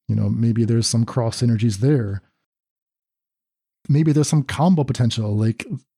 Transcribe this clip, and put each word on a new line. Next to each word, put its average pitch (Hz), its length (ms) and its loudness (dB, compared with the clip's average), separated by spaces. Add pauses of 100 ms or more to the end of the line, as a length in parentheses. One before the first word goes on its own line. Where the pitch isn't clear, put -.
You 110 80 0
know, 104 120 0
maybe 113 360 0
there's 113 240 0
some 113 160 0
cross 113 360 -4
synergies 113 360 0
there. 110 440 0 (1700)
Maybe 151 240 2
there's 143 160 2
some 151 140 2
combo 160 420 2
potential. 113 520 -2
Like, 110 300 -2 (320)